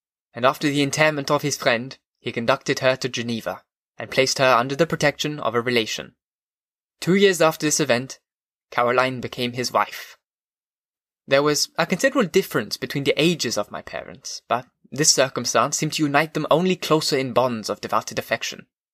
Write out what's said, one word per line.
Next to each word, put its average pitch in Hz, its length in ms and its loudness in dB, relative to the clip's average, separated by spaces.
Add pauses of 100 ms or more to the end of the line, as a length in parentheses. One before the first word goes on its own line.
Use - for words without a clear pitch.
(360)
and 120 100 0
after 151 220 2
the 143 160 2
interment 147 480 0
of 147 100 2
his 143 140 -2
friend, 127 420 -2 (220)
he 117 120 -8
conducted 127 480 0
her 131 180 2
to - 100 -6
Geneva, 117 560 -6 (340)
and - 140 -12
placed 135 260 2
her 131 160 4
under 127 220 2
the 160 100 2
protection 151 540 -2
of 113 160 -2
a 120 60 0
relation. 117 540 -2 (840)
Two 175 160 2
years 196 260 4
after 160 240 2
this 151 140 0
event, 131 400 0 (500)
Caroline 123 520 0
became 123 320 -6
his 120 180 -4
wife. - 460 -2 (1080)
There 135 140 4
was 147 360 0
a 165 80 0
considerable 185 420 0
difference 156 500 -2
between 135 280 -6
the - 140 0
ages 147 380 0
of 101 140 -4
my - 100 -12
parents, - 680 -14
but 120 180 -2 (260)
this 147 220 2
circumstance 131 640 0
seemed 156 160 -2
to 156 100 -2
unite 147 300 2
them 156 180 -2
only 180 240 4
closer 156 420 0
in 131 160 -2
bonds 120 360 0
of 104 120 -4
devoted 110 380 -4
affection. - 480 -6 (260)